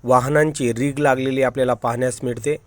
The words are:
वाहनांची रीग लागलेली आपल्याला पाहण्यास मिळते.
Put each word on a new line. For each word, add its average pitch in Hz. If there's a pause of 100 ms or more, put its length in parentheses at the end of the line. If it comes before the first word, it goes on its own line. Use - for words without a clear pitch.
वाहनांची 131
रीग 135
लागलेली 131
आपल्याला 127
पाहण्यास 120
मिळते. 123